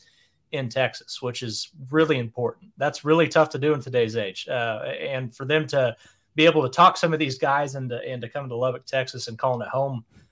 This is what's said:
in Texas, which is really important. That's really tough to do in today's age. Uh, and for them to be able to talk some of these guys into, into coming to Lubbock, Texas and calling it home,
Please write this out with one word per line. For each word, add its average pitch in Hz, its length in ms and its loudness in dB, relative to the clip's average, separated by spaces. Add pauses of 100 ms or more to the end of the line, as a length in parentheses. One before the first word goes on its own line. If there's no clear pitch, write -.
(520)
in 135 160 -4
Texas, - 520 -4
which 120 220 -6
is 110 280 -8 (200)
really 151 280 4
important. 117 600 -6
That's 143 260 -2
really 156 240 4
tough 156 220 4
to 143 80 -8
do 147 160 2
in 139 60 -2
today's 120 360 0
age. 101 320 -6
Uh, 117 320 -4 (200)
and 131 340 -6
for 139 100 -12
them 151 220 0
to 127 300 0 (400)
be 156 80 6
able 156 180 6
to 127 60 0
talk 180 300 6
some 165 160 0
of 156 40 0
these 139 200 -2
guys 143 360 0
into, 127 340 -6
into 123 200 -8
coming 139 220 -8
to 120 60 -6
Lubbock, 127 280 -2
Texas 127 420 -4
and 113 120 -10
calling 123 280 0
it - 40 -10
home, 135 340 -4 (280)